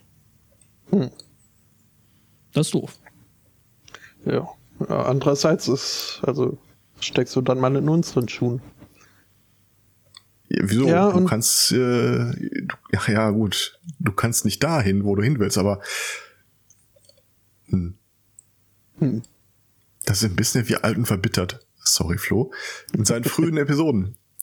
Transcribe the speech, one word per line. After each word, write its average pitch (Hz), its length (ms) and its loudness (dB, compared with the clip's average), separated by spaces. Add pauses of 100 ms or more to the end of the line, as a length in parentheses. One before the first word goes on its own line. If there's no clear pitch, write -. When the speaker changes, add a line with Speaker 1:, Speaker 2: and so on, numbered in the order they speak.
(920)
Speaker 1:
Hm. 170 180 2 (1400)
Speaker 2:
Das 151 140 2
ist - 60 -4
doof. - 260 -4 (1300)
Speaker 1:
Ja. - 220 -2 (420)
Ja, 82 160 0
andererseits 143 640 2
ist, - 560 -4
also - 340 -2 (420)
steckst - 360 -2
du 131 60 2
dann 127 180 0
mal 131 160 2
in 139 120 2
unseren 156 400 2
Schuhen. 120 340 -2 (1900)
Speaker 3:
Ja, - 140 0
wieso? 107 240 2
Speaker 1:
Ja, 185 240 4
Speaker 3:
Du 180 80 0
Speaker 1:
und 185 80 4
Speaker 3:
kannst, - 440 0
äh, - 40 2
du, 123 1000 0 (160)
ja, 101 160 0
ja, 110 220 2
gut. 104 500 -2 (200)
Du - 120 0
kannst 120 340 -2
nicht - 180 0
dahin, 104 420 2
wo 101 100 2
du 101 60 2
hin 120 180 2
willst, 101 180 0
aber, 98 220 2 (1900)
hm. 90 260 -2 (1040)
Speaker 1:
Hm. 117 220 0 (840)
Speaker 3:
Das 98 180 2
ist 110 80 2
ein 87 40 -6
bisschen 110 320 0
wie 113 100 2
alt 110 200 0
und 117 80 0
verbittert. 98 600 -2 (180)
Sorry, 87 340 0
Flo. - 340 0 (420)
In 110 120 0
seinen 117 200 0
frühen 160 320 2
Speaker 1:
<laughs> - 0 -
Speaker 3:
Episoden. 143 580 0 (280)